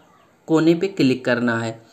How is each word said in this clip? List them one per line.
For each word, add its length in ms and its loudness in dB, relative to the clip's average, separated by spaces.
कोने 260 4
पे 140 -2
क्लिक 360 0
करना 340 0
है। 200 -6